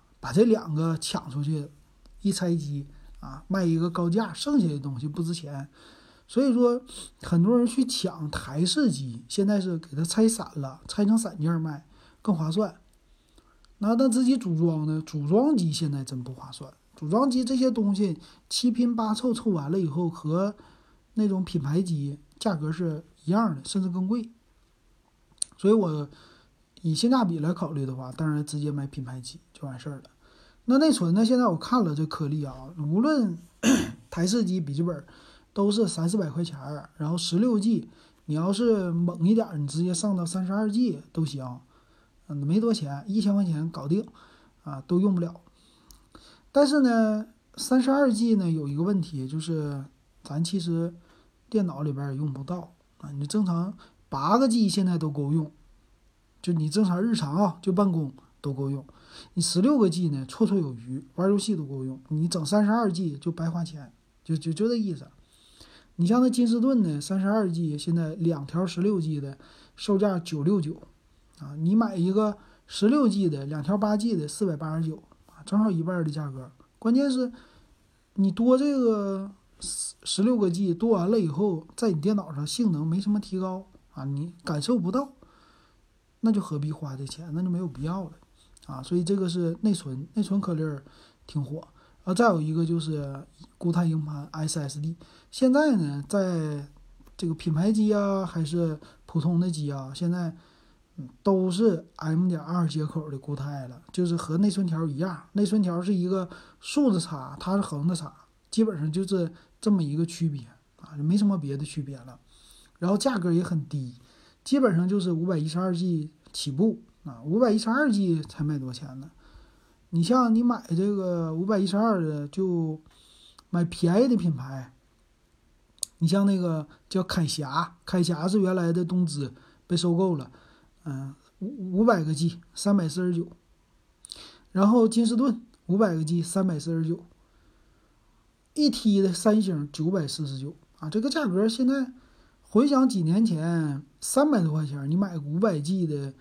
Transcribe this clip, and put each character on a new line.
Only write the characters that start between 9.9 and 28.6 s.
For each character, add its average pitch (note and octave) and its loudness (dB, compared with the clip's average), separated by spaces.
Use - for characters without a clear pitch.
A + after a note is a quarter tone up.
它 D#3 -2
拆 A3 2
散 - -4
了， C3+ -8
拆 G#3 0
成 A3 6
散 G#3 -2
件 D#3 0
儿 E3 0
卖 D#3 -6
更 G3 2
划 D#3 -2
算。 F#3 -2
那， G#3+ 0
那 B3+ 4
自 B3+ 2
己 C4+ 6
组 F#3 -2
装 D#3+ 2
呢？ D#3 0
组 D3 -6
装 B3+ 4
机 F3 2
现 D3 -2
在 C#3 -4
真 B2+ -8
不 B2+ -12
划 C3 -18
算， - -18
组 D3+ -10
装 A#3+ 2
机 B3+ 0
这 C4 0
些 B3+ 4
东 G3+ 2
西 F#3+ 0
七 B3 0
拼 A#3+ 2
八 A3 0
凑， A#3+ 0
凑 A3+ 0
完 D3+ 0
了 F#3+ 2
以 E3+ 2
后 E3 0
和 F3 -2
那 G#3+ 2
种 F#3+ 0
品 D#3+ -2
牌 D3 0
机 D3 -2
价 G3+ -2
格 D3+ -4
是 D#3+ -4
一 D#3+ 0
样 G3+ 2
的， C3+ -10
甚 - -2
至 F#3 0
更 F#3 -2
贵。 A3+ -4
所 F#3+ 2
以 A3 8
我 D#3 0
以 D#3+ 0
性 A#3+ 2
价 B3+ 4
比 E3+ 0
来 D#3+ 0
考 E3 -6
虑 C#3 -4
的 B2+ -6
话， B2+ -10
当 D#3 -2
然 D3 -2
直 D3 -8
接 D3 -4